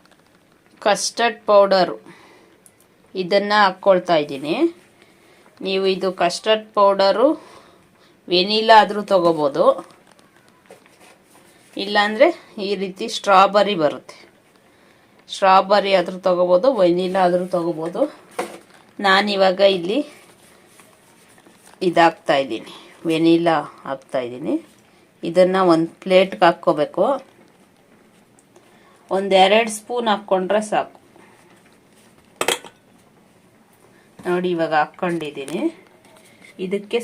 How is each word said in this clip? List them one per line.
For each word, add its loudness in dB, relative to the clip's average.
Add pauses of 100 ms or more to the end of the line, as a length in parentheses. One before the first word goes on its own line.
(880)
ಕಸ್ಟರ್ಡ್ -2 (100)
ಪೌಡರು 4 (1200)
ಇದನ್ನ -2 (100)
ಹಾಕ್ಕೊಳ್ತಾ 0
ಇದ್ದೀನಿ. -8 (1080)
ನೀವು -2
ಇದು -4 (140)
ಕಸ್ಟರ್ಡ್ -2
ಪೌಡರು 2 (1040)
ವೆನಿಲಾ 4
ಆದ್ರೂ -4
ತಗೋಬೋದು, 0 (2250)
ಇಲ್ಲಾಂದ್ರೆ 2 (400)
ಈ -4 (100)
ರೀತಿ -8 (120)
ಸ್ಟ್ರಾಬೆರಿ 2
ಬರುತ್ತೆ, -4 (1160)
ಸ್ಟ್ರಾಬೆರಿ 2
ಆದ್ರೂ -6
ತಗೋಬೋದು, 2 (100)
ವೆನಿಲಾ 0
ಆದ್ರೂ -2
ತಗೋಬೋದು. -6 (1040)
ನಾನಿವಾಗ 0 (160)
ಇಲ್ಲಿ -4 (1900)
ಇದಾಗ್ತಾ 2
ಇದ್ದೀನಿ, -10 (380)
ವೆನಿಲಾ 2 (300)
ಹಾಕ್ತಾ -8
ಇದ್ದೀನಿ. -6 (720)
ಇದನ್ನ 2 (180)
ಒಂದ್ 0 (160)
ಪ್ಲೇಟ್‌ಗೆ 2
ಹಾಕ್ಕೋಬೇಕು. -2 (2000)
ಒಂದ್ -2 (120)
ಎರಡ್ 2 (100)
ಸ್ಪೂನ್ -6
ಹಾಕ್ಕೊಂಡ್ರೆ -2 (100)
ಸಾಕು. -6 (3250)
ನೋಡಿ -2
ಇವಾಗ -2
ಹಾಕ್ಕೊಂಡಿದ್ದೀನಿ. -8 (1040)
ಇದಕ್ಕೆ -6